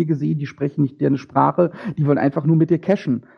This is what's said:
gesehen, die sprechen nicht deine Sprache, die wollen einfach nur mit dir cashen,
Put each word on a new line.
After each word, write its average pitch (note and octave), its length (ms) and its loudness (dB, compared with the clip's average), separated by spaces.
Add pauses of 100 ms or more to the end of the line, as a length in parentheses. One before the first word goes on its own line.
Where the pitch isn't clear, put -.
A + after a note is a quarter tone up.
gesehen, D#3 320 -2
die C#3+ 80 -6
sprechen C#3+ 360 -4
nicht C#3 200 -4
deine C#3 160 2
Sprache, C#3+ 540 0 (240)
die D3 100 0
wollen C#3+ 120 2
einfach C#3 260 0
nur D#3+ 100 4
mit D#3+ 160 4
dir E3 80 2
cashen, D#3 480 -2 (100)